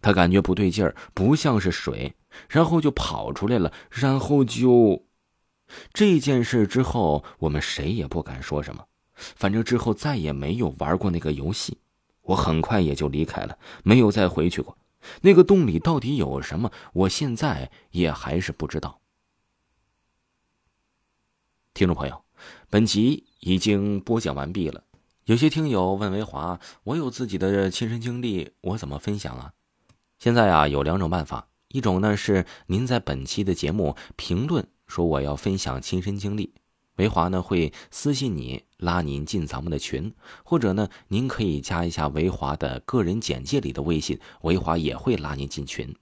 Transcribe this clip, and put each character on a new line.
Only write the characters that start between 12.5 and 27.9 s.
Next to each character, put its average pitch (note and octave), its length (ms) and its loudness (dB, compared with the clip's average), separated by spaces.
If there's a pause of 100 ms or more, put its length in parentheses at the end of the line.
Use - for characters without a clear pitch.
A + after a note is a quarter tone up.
快 G#2+ 200 0
也 D2 140 2
就 D2+ 140 -2
离 D2 160 0
开 - 180 -6
了， - 160 -12 (240)
没 A2 160 6
有 G#2+ 140 6
再 G2 160 2
回 E2+ 200 0
去 - 140 -2
过。 - 160 -10 (440)
那 F#3+ 120 10
个 F3+ 80 10
洞 F#3 240 6
里 E2 140 2
到 E3 180 0
底 B2 160 -4
有 C#2 260 -2
什 C#2+ 160 -8
么， A2+ 140 -2 (220)
我 F#2 160 4
现 C3 260 -2
在 E2 340 -2 (220)
也 E2+ 220 0
还 C2+ 260 -4
是 E2+ 140 -4
不 D2+ 160 -6
知 D#2 100 -6
道。 - 220 -10 (2750)
听 F#2+ 140 2
众 E2 80 0
朋 C#2 120 -6
友， - 160 -14 (460)
本 G#2+ 160 4
集 A2+ 400 2 (140)
已 F#2 180 2
经 G2+ 400 2
播 A2+ 220 0
讲 E2 120 -4
完 C#2 200 -6
毕 F2+ 160 -2
了。 - 160 -12 (400)
有 A2 120 4
些 D3 140 4
听 D#3 180 -2
友 F#2+ 260 2
问 G2 180 -2
维 G#2 100 -2
华 F2 380 -8 (240)
，“我 B2+ 120 -4
有 C#3+ 140 -2
自 B2+ 160 -6
己 G2 100 -6
的 F#2+ 320 2
亲 A2 200 -4
身 A#2 120 -4